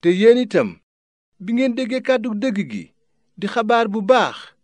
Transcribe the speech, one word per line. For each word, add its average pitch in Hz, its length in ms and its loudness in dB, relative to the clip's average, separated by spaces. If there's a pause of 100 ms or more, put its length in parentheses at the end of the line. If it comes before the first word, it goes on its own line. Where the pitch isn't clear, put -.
Te 170 80 2
yéen 214 280 6
itam, 160 420 -2 (600)
bi 196 140 -6
ngeen 247 220 0
déggee 254 260 -4
kàddu 247 320 -2
dëgg 202 380 -4
gi, 90 200 -12 (460)
di 196 100 -8
xabaar 226 400 0
bu 208 140 -4
baax 196 360 2 (260)